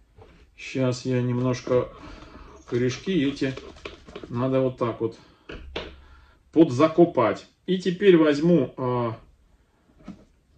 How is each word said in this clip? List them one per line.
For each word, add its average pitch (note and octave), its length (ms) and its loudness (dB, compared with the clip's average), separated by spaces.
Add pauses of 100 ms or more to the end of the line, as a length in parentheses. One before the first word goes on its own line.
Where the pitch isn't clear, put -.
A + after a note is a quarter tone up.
(560)
Щас B2+ 480 -4
я B2+ 180 0
немножко B2 680 -2 (800)
корешки B2 460 -2 (140)
эти C#3 280 -4 (720)
надо C3 320 0
вот B2+ 180 0
так A#2 220 -4
вот A2+ 160 -4 (1400)
подзакопать. C#3+ 920 4 (200)
И F#3 120 -2
теперь F#3 380 4
возьму, D3+ 600 2
а, B2 400 -2 (1400)